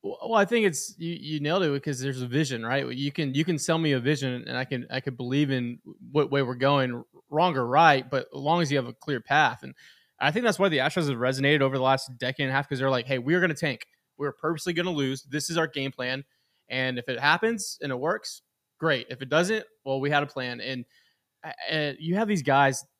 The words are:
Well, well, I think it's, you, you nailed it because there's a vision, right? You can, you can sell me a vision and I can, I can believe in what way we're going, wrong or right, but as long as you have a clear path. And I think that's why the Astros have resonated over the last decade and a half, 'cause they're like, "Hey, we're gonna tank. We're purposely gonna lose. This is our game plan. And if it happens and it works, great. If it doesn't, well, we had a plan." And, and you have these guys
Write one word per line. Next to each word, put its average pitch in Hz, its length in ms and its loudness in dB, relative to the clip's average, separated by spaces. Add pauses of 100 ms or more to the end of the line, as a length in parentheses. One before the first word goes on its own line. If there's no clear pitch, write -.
Well, 196 200 -8
well, 226 120 -2
I 202 100 6
think 226 220 0
it's, - 320 -4
you, 165 140 -6
you 151 260 -6
nailed 165 240 2
it 151 100 2
because 139 260 -4
there's 131 220 -4
a 123 60 -4
vision, 127 380 -2
right? 135 220 0
You 135 240 -4
can, 143 220 -4
you 147 100 0
can 160 140 0
sell 160 200 0
me 160 160 2
a 131 60 2
vision 127 480 -2
and 123 100 -6
I 127 80 -2
can, 123 260 -6
I 131 80 -4
can 127 160 -8
believe 131 360 0
in 120 280 -4 (320)
what 139 200 2
way 139 120 2
we're 123 120 -4
going, 127 480 2 (260)
wrong 156 280 2
or 123 80 0
right, 135 440 6
but 135 240 -2
as 139 60 -10
long 156 220 4
as 139 100 2
you 143 60 4
have 123 100 0
a 110 60 -12
clear 135 280 -6
path. 139 420 2
And 135 100 -14 (460)
I 143 120 2
think 240 140 -2
that's 190 140 2
why 196 100 4
the 156 80 2
Astros 147 320 0
have 127 80 -2
resonated 135 440 2
over 135 160 2
the 127 60 0
last 131 340 2
decade 131 280 -4
and 131 60 -2
a - 20 -2
half, 143 160 0
'cause 135 100 -4
they're 135 100 0
like, 127 160 0
"Hey, 135 140 -2
we're 156 220 2
gonna 175 120 2
tank. 139 320 -4 (320)
We're 143 160 -6
purposely 165 400 -4
gonna 175 180 -2
lose. 135 320 -2
This 143 260 -6
is 165 80 -2
our 160 100 2
game 139 240 -6
plan. 127 340 -6 (440)
And 127 300 -2
if 117 100 -10
it 120 100 -4
happens 180 640 0
and 143 100 -4
it 127 80 -2
works, 165 420 -4 (380)
great. 151 300 0
If 127 120 -10
it 131 80 -10
doesn't, 180 360 2 (180)
well, 135 160 -2
we 143 100 0
had 147 140 4
a 143 40 -4
plan." 123 340 -6
And, 123 240 -6 (840)
and 147 300 -2
you 165 160 -2
have 214 120 0
these 202 160 0
guys 139 420 4 (140)